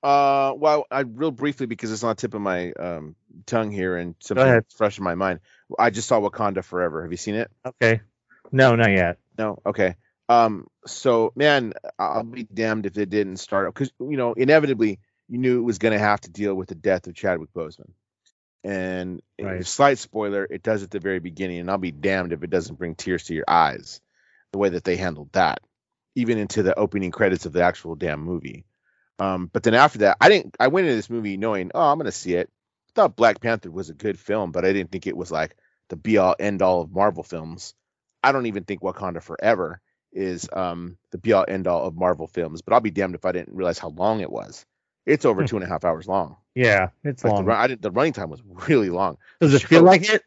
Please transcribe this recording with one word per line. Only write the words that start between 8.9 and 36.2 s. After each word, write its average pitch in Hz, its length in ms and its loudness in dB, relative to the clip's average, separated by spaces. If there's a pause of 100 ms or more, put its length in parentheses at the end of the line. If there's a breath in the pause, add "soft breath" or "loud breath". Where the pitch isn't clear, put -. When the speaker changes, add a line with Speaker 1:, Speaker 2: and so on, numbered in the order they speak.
Speaker 2:
yet. 90 280 2 (200)
Speaker 1:
No? 110 260 -4
Okay. 98 300 0 (340)
Um, 113 380 4 (200)
so, 113 500 2
man, 135 360 2 (260)
I-, 98 60 -2
I'll 90 200 -2
be 120 180 -12
damned 110 440 -4
if 98 120 -6
it 101 120 -2
didn't 98 260 -2
start, 98 380 -2
'cause, 135 260 -6
you 139 160 -6
know, 120 180 -2
inevitably, 131 640 2 (300)
you 120 100 -8
knew 127 200 2
it 120 40 0
was 113 160 -2
gonna 110 200 2
have 104 240 2
to 90 80 -20
deal 98 240 -4
with 95 140 -8
the 95 60 -12
death 90 320 -2
of 87 80 -16
Chadwick 85 400 -4
Boseman. 78 380 -12 (720)
And 92 580 -6 (160)
a 104 60 -10
Speaker 2:
Right. 92 220 -6
Speaker 1:
slight 139 320 4
spoiler, 101 520 -6
it 92 120 -12
does 110 200 -2
at 95 80 -14
the 101 100 -8
very 95 200 -4
beginning, 87 400 -8
and 87 100 -6
I'll 98 80 -2
be 90 140 -6
damned 90 400 -4
if 73 100 -8
it 87 80 -10
doesn't 87 260 -4
bring 85 180 -8
tears 90 300 -6
to 85 100 -8
your 76 140 -6
eyes, 73 520 0 (520)
the 98 60 -6
way 101 120 2
that 85 140 -6
they 90 120 0
handled 78 360 -6
that, 87 280 0 (560)
even 117 220 0
into 104 240 -2
the 92 160 2
opening 95 340 -2
credits 92 340 0
of 80 60 -10
the 87 100 2
actual 87 320 -2
damn 76 260 -6
movie. 80 440 -10 (540)
Um, 92 340 -4
but - 100 -2
then 110 120 4
after 131 260 6
that, 101 200 6
I 135 80 8
didn't, 190 320 2
I 123 80 4
went 180 180 2
into 131 100 0
this 107 140 -6
movie 107 260 -6
knowing, 98 380 -2
"Oh, 170 60 0 (120)
I'm 151 60 0
gonna 127 140 -6
see 90 220 -6
it." 87 160 -2 (400)
I - 40 -20
thought 202 220 2
Black 110 240 2
Panther 113 300 -4
was 82 200 -10
a 78 40 -16
good 95 240 -6
film, 101 340 -4
but 87 120 -2
I 92 80 4
didn't 92 200 -2
think 92 140 -8
it 95 100 -6
was, 85 140 -10
like, 80 260 -4 (320)
the 87 80 -10
be-all, 98 420 2